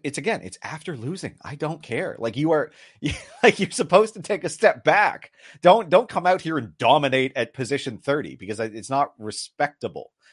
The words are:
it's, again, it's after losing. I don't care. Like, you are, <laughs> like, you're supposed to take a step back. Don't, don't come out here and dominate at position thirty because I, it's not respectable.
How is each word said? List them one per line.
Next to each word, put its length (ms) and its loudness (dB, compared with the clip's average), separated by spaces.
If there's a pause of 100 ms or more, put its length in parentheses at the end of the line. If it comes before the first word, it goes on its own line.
it's, 140 -8
again, 260 -4
it's 180 -16
after 340 -10
losing. 460 -8
I 140 -14
don't 260 -8
care. 360 -6
Like, 180 -4
you 160 2
are, 180 0 (320)
<laughs> 400 -8
like, 160 6
you're 120 -2
supposed 440 2
to 80 -14
take 220 -6
a 40 -2
step 360 2
back. 480 2 (300)
Don't, 260 6
don't 200 4
come 180 -2
out 140 4
here 180 -4
and 200 -10
dominate 560 4
at 180 -4
position 460 -6
thirty 380 -4
because 240 -8
I, 60 -4
it's 240 -12
not 280 -2
respectable. 960 -8 (200)